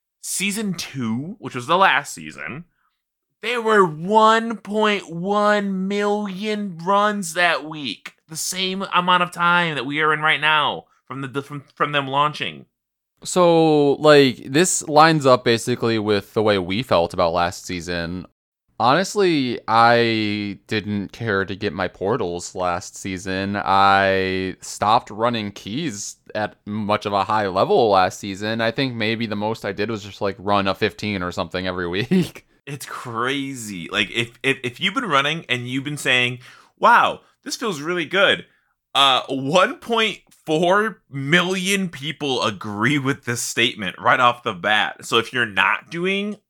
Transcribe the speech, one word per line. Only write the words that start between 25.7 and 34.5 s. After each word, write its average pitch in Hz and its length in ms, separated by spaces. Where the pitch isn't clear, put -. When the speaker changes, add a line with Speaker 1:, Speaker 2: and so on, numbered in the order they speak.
Speaker 2:
at 104 220
much 104 400
of 104 80
a 98 100
high 107 240
level 117 420
last 95 300
season. 107 420
I 113 100
think 127 240
maybe 113 300
the 107 100
most 107 280
I 104 100
did 101 160
was 104 140
just, 101 180
like, 98 180
run 98 280
a 95 80
fifteen 104 460
or 90 100
something 92 360
every 90 200
<laughs> 98 220
week. - 380
Speaker 1:
It's 139 200
crazy. 120 1040
Like, 104 220
if, 117 300
if, 131 220